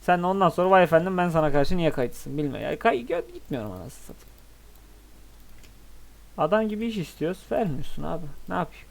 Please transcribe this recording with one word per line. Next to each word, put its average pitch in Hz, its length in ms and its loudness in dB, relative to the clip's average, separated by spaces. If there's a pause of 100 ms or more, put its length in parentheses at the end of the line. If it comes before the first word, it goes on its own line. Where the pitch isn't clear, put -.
Sen 175 220 2
de 175 40 0
ondan 190 220 2
sonra 180 220 2
"Vay 190 140 8
efendim 165 340 4
ben 180 100 2
sana 156 240 2
karşı 147 240 4
niye 165 140 4
kayıtsın?" 135 480 -4
bilme. 147 220 -4
Ya 147 180 -6
kay-, 127 280 2
gö-, 170 260 -6
gitmiyorum 107 400 -8
anasını 92 180 -12
satayım. - 420 -20 (2000)
Adam 208 300 2
gibi 214 180 -4
iş 220 100 -4
istiyoruz. 170 420 -4 (140)
Vermiyorsun 160 500 -2
abi. 165 240 -6 (220)
Ne 180 60 -6
yapayım? - 360 -6